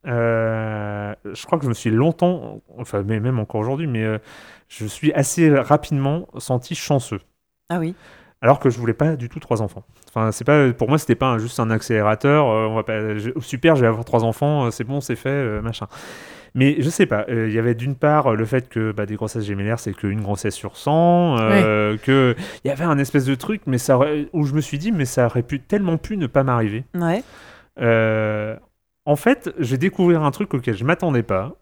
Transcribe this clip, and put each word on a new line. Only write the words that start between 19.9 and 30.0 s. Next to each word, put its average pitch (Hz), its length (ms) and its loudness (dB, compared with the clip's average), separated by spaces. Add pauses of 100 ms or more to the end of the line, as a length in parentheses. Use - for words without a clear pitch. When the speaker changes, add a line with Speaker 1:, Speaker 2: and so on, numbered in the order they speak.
Speaker 1:
qu'une 107 280 -4
grossesse 101 340 -4
sur - 200 -12
cent, 170 640 2
euh, 107 560 4
Speaker 3:
Ouais. 107 60 -4
Speaker 1:
que 131 360 4 (300)
il - 20 -2
y 139 40 -2
avait 139 120 -4
un 160 140 2
espèce 139 280 0
de 135 100 0
truc, 208 320 -6
mais 131 100 0
ça 127 180 4
aurait, 147 380 2
où 156 100 0
je 139 100 -2
me 151 80 2
suis 143 180 -6
dit, 208 120 -2
mais 156 140 0
ça 123 220 2
aurait 120 160 0
pu, 143 180 -6
tellement 185 360 0
pu 208 200 -6
ne 165 100 -2
pas 135 160 2
m'arriver. 117 400 0 (120)
Speaker 2:
Ouais. 175 280 0 (560)
Speaker 1:
Euh, 110 760 0 (500)
en 147 100 2
fait, 240 440 0
je 127 120 -2
vais 135 60 0
découvrir 175 460 2